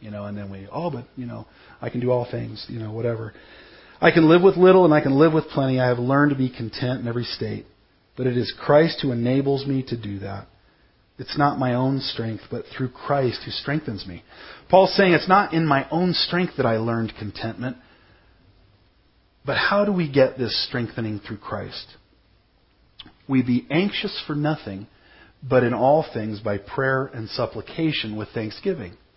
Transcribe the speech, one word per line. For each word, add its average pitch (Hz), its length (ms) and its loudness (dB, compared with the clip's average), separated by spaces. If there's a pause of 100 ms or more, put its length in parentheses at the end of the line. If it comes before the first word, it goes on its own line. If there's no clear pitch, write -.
you 107 80 -18
know, 104 160 -12
and 104 100 -10
then 101 140 -12
we, 98 220 -16
"Oh, 165 180 -6
but, 123 160 -10 (100)
you 123 120 -10
know, 113 180 -14 (340)
I 120 120 -8
can 123 80 -6
do 123 100 0
all 120 160 0
things," 117 420 -10
you 120 120 -10
know, 110 120 -8
whatever. 113 440 -4 (680)
"I 170 80 6
can 160 180 6
live 175 140 8
with 185 160 6
little 185 280 8
and 156 80 6
I 151 60 4
can 143 140 2
live 156 180 6
with 156 180 0
plenty. 131 300 0
I 127 80 2
have 123 120 2
learned 139 320 2
to 139 40 -2
be 131 140 0
content 123 500 -6
in 120 80 -6
every 117 160 -4
state, 107 440 -8 (500)
but 127 80 -4
it 123 100 0
is 117 240 -2
Christ 156 420 4
who 139 100 -2
enables 131 560 0
me 135 160 -2
to 123 120 -8
do 101 240 -8
that. 98 280 -12 (720)
It's - 180 -12
not 143 220 2
my 123 160 0
own 131 240 0
strength, 110 500 -8
but 123 160 -10
through 127 240 -8
Christ 135 540 -2
who 110 80 -12
strengthens 139 560 -6
me." 85 160 -14 (440)
Paul's - 280 6
saying, 185 180 6
"It's 151 140 2
not 185 260 4
in 165 140 2
my 135 240 2
own 170 240 0
strength 175 420 -2
that 131 80 0
I 113 120 2
learned 113 380 -4
contentment." 110 640 -10 (1700)
But 185 120 -2
how 202 280 2
do 202 60 0
we 170 200 -2
get 135 260 2
this 117 300 -4
strengthening 110 520 -6
through - 180 -12
Christ? - 600 -6 (1300)
"We 131 140 2
be 120 280 0
anxious 190 560 -2
for 151 100 -6
nothing, 147 520 -4 (540)
but 127 220 4
in 120 100 2
all 139 400 4
things 107 260 -6
by 104 180 -4
prayer 135 480 -2
and 113 240 -12
supplication 117 840 -4
with 107 140 -8
thanksgiving. 113 640 -6 (240)